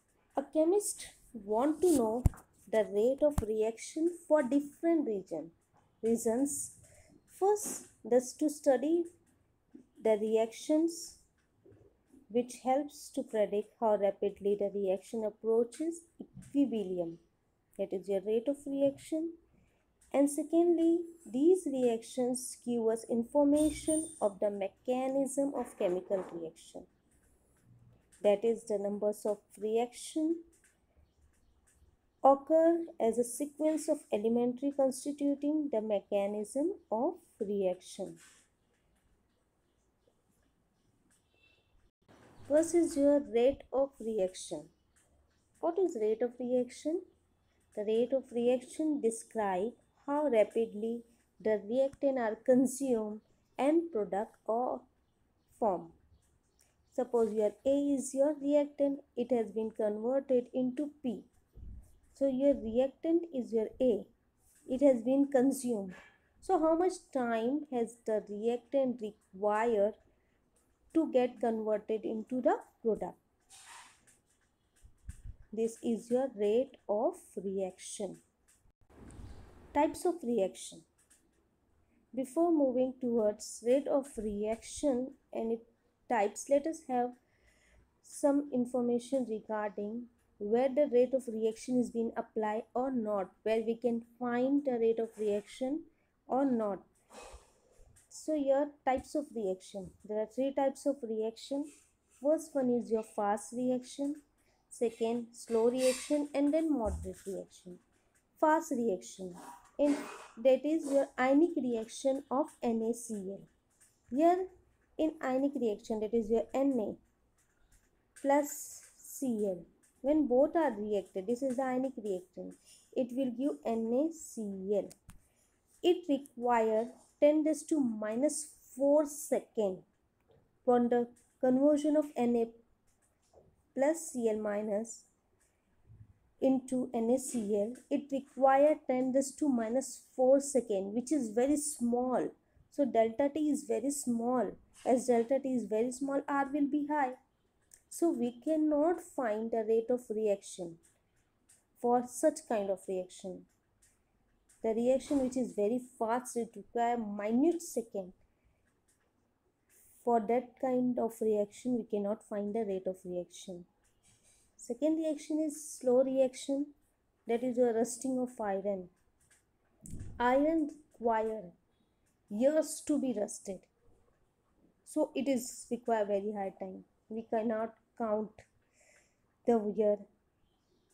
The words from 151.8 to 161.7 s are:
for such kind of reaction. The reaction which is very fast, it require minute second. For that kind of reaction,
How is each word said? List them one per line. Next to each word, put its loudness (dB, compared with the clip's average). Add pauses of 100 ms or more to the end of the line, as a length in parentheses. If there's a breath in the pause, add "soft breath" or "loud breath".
for 2
such 0
kind -2
of -2
reaction. -8 (1200)
The 0
reaction 0
which -4
is -2
very 0 (160)
fast, -4
it -4
require -2
minute 0
second. -8 (1900)
For 4
that -2
kind 0
of -2
reaction, -2